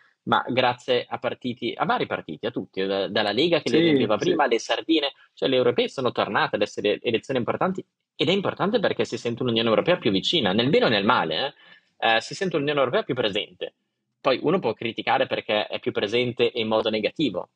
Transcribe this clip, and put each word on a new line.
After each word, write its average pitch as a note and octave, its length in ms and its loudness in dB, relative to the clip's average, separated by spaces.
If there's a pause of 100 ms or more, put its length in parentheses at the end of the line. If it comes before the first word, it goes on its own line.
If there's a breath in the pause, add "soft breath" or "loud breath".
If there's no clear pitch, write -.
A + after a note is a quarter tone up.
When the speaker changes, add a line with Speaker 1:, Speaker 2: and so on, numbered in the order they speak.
(240 soft breath)
Speaker 1:
ma A#2 220 2
grazie B2 600 0
a A#2 100 -8
partiti, A#2+ 560 -6
a - 120 -2
vari A3 180 0
partiti, F#2 400 -6
a A2+ 60 -4
tutti, F#2+ 340 -6
da, G2 240 -2
dalla G#2 240 0
Lega D#3 300 2
che - 80 -4
le A#2 80 4
Speaker 2:
Sì, E3 60 4
Speaker 1:
riempiva B2 340 2
Speaker 2:
sì. - 80 -6
Speaker 1:
prima, - 180 2
alle A#2 140 2
sardine, C#3 540 -2 (200 soft breath)
cioè - 160 -2
le C3 80 2
europee B2+ 320 2
sono B2 240 -2
tornate A2 440 0
ad G2+ 60 -2
essere G#2 380 0
elezioni A#2+ 380 -2
importanti, C#3 440 -2 (320)
ed C#3 140 0
è E3+ 40 4
importante F#3+ 480 0
perché A#2 260 0
si A#2+ 100 -6
sente A#2 260 -4
un'Unione A#2 280 2
Europea G#2+ 260 4
più F3 140 0
vicina, F#2+ 420 2
nel A#2 160 2
bene A#3 160 4
o F3+ 40 4
nel G#2 180 2
male, G#2 400 2
eh. C#3+ 60 -8 (460 soft breath)
Eh, A2+ 220 2
si - 140 -8
sente F3+ 220 -2
un'Unione D3 240 -2
Europea C3+ 220 2
più D3+ 120 -4
presente. G2+ 600 -4 (460)
Poi C3 220 2
uno E3 160 2
può C3+ 160 -2
criticare A#2+ 520 0
perché A2+ 400 -2
è - 120 -8
più A2+ 140 -4
presente A#2 600 0
in A2+ 120 -2
modo A2 240 0
negativo, G#2 640 -2